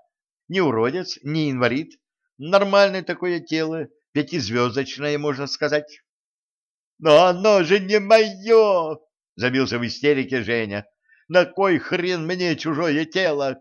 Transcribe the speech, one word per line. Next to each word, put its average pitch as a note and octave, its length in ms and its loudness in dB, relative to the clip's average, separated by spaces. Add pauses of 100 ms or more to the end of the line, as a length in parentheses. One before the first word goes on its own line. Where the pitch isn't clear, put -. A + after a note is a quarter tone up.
(460)
Не F#3 140 -4
уродец, C3+ 640 -2
не D3+ 260 -4
инвалид. C3 500 -4 (380)
Нормальное G3 640 2
такое F3 380 -4
тело, D#3+ 480 -6 (240)
пятизвёздочное, C3+ 1040 -4
можно C#3+ 300 -4
сказать». D3+ 540 -4 (1000)
«Но D#3 240 6
оно F#3 400 4
же F#3 160 2
не G3 200 0
моё!» — G3+ 1000 2 (360)
забился B2+ 440 -2
в A#2+ 60 -4
истерике C3 580 0
Женя. G#2 420 -4 (440)
«На F3 160 4
кой F#3 320 0
хрен F3 480 -4
мне F3 320 -2
чужое D#3 480 -2
тело?» D3 560 -2